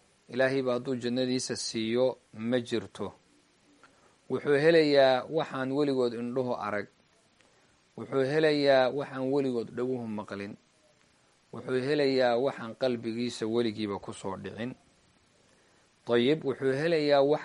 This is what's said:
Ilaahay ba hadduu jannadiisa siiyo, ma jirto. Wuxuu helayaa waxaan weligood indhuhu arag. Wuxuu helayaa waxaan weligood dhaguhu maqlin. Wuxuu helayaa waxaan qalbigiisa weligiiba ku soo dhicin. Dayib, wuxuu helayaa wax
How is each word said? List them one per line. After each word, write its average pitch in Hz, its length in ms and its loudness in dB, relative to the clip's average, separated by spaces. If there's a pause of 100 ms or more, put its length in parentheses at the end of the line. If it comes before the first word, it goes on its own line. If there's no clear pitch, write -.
(300)
Ilaahay 131 320 0
ba 127 120 0
hadduu 127 220 -4
jannadiisa 127 600 -2
siiyo, 117 640 -2 (160)
ma 117 260 -2
jirto. 107 540 -6 (1160)
Wuxuu 139 280 2
helayaa 143 720 6
waxaan 139 420 -4
weligood 135 420 0
indhuhu 120 420 -4
arag. 104 320 -6 (1120)
Wuxuu 131 280 -2
helayaa 143 640 4
waxaan 135 440 -4
weligood 127 360 -2
dhaguhu 123 380 -4
maqlin. 104 500 -8 (960)
Wuxuu 127 340 -4
helayaa 135 500 2
waxaan 120 380 -4
qalbigiisa 117 720 -4
weligiiba 110 540 -2
ku - 140 -12
soo 95 240 -8
dhicin. 104 380 -10 (1300)
Dayib, 131 380 4
wuxuu 131 280 0
helayaa 147 480 2
wax 147 240 2